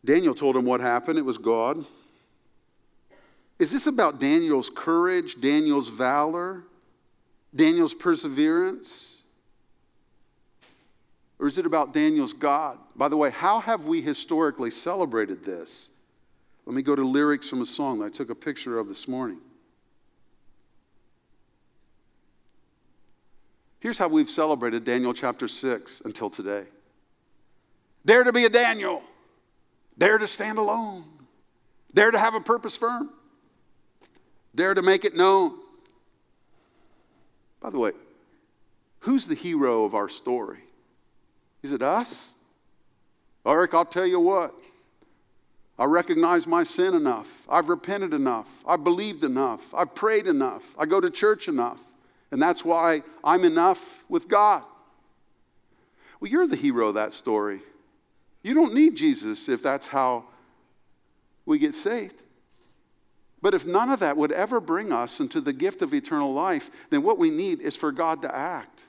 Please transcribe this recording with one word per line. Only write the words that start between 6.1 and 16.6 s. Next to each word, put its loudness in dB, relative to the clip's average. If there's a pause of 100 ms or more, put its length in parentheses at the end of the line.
Daniel's 4
perseverance? -2 (2250)
Or -4
is -2
it -2
about 0
Daniel's 2
God? -2 (180)
By 0
the 0
way, 2
how 0
have -4
we -2
historically -2
celebrated -4
this? -12 (760)